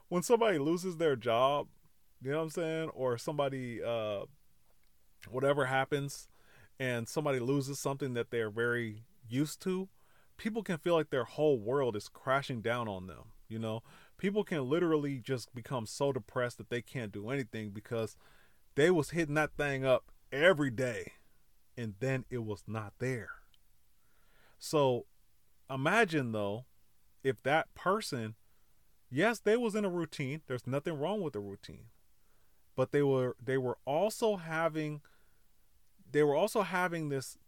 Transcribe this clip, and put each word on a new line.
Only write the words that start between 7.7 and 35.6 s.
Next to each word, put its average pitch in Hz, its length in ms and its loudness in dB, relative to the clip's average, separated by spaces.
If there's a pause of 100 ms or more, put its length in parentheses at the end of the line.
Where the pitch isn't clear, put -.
something 139 360 -4
that 117 160 -2
they're 113 180 0
very 113 540 -2 (260)
used 139 320 -2
to, 190 260 -2 (480)
people 226 260 -4
can 185 160 -2
feel 175 180 2
like 156 140 2
their 131 140 0
whole 147 360 4
world 120 360 0
is - 140 -6
crashing 135 500 0
down 113 300 0
on 95 180 -6
them, 92 240 -18 (160)
you 113 120 -8
know? 113 220 -4 (360)
People 202 260 0
can 147 240 -2
literally 151 520 2
just 123 360 -6
become 120 300 -4
so 143 260 0
depressed 123 460 -2
that 110 120 -14
they 120 120 -2
can't 113 320 -8
do 101 160 -8
anything 117 400 -4
because 107 480 -6 (580)
they 160 160 6
was 160 200 2
hitting 156 240 -2
that 151 200 0
thing 139 300 -2
up 127 260 4 (220)
every 147 380 6
day, 110 420 -4 (640)
and 110 220 -6
then 131 300 -2
it 120 140 -6
was 107 240 -6
not 104 320 -6
there. 123 320 -4 (1300)
So 131 460 2 (640)
imagine, 151 600 2
though, 107 340 -2 (580)
if 131 200 0
that 147 300 2
person, 135 640 -2 (720)
yes, 202 300 2
they 214 180 4
was 226 180 0
in 214 80 0
a 196 60 0
routine. 156 580 -4
There's 127 200 -6
nothing 143 320 -2
wrong 190 220 -2
with 156 120 -4
the 104 60 -4
routine, 101 480 -12 (880)
but 131 160 0
they 147 100 4
were, 131 420 4
they 131 140 0
were 123 280 -2
also 202 520 0
having, 156 640 -2 (1080)